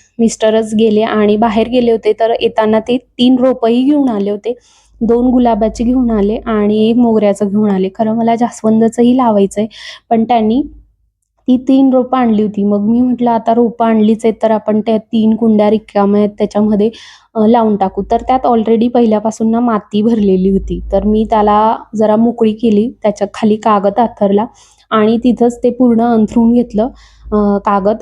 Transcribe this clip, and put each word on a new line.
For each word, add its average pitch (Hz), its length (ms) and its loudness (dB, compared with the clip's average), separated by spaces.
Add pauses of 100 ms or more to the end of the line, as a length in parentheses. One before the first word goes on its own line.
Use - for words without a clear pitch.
(200)
मिस्टरच 220 600 0
गेले 214 220 2
आणि 214 360 0
बाहेर 220 320 0
गेले 240 220 0
होते, 214 220 0
तर 226 280 0
येताना 220 380 0
ते 240 180 -4
तीन 254 380 0
रोपंही 247 480 0
घेऊन 277 260 0
आले 202 220 -4
होते, 214 260 -6 (440)
दोन 240 280 0
गुलाबाचे 233 540 0
घेऊन 247 280 0
आले 208 240 0 (100)
आणि 214 440 0
एक 233 60 2
मोगऱ्याचं 208 520 2
घेऊन 208 240 0
आले. 190 240 -2
खरं 220 200 -2
मला 233 200 0
जास्वंदचंही 226 800 0
लावायचंय, 208 500 0 (420)
पण 226 140 2
त्यांनी 226 400 0 (840)
ती 254 100 2
तीन 269 320 2
रोपं 254 280 0
आणली 220 260 0
होती. 202 200 -4
मग 208 160 0
मी 226 220 0
म्हटलं, 240 300 0
"आता 226 220 0
रोपं 233 320 0
आणलीच 220 400 2
आहेत, 220 80 0 (100)
तर 226 80 -4
आपण 214 300 -2
त्या 220 160 -2
तीन 220 380 -2
कुंड्या 214 340 2
रिकाम्या 202 500 0
आहेत, 208 180 0
त्याच्यामध्ये, 214 540 0 (440)
अ, 214 100 0
लावून 220 300 2
टाकू." 196 360 -4
तर 233 100 0
त्यात 254 240 -2
already 226 440 0
पहिल्यापासून 220 600 0
ना 226 80 0
माती 214 420 -2
भरलेली 202 480 0
होती, 185 300 -4 (120)
तर 196 120 0
मी 214 260 0
त्याला 214 460 2 (200)
जरा 214 200 0
मोकळी 226 380 0
केली, 220 380 0 (120)
त्याच्या 208 300 -2
खाली 214 220 0
कागद 202 420 0
अंथरला 220 480 0 (440)
आणि 220 280 0
तिथंच 240 460 0
ते 247 60 2
पूर्ण 240 320 0
अंथरून 233 520 2
घेतलं, 233 360 0 (360)
अ, 208 320 0
कागद, 202 440 -2